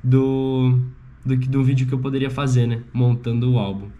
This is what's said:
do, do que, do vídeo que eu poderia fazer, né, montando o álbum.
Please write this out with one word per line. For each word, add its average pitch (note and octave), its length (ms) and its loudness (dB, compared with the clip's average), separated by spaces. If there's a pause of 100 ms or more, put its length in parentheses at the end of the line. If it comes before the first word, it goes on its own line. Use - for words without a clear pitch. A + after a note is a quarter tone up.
do, C3 720 2 (480)
do C3 120 0
que, B2+ 100 -2
do C3+ 160 0
vídeo B2+ 240 2
que C3 60 -4
eu C3 60 -4
poderia C3+ 300 -2
fazer, B2+ 380 0
né, A#2 140 -4 (100)
montando B2 640 0
o A#2+ 40 2
álbum. G2+ 300 -4 (120)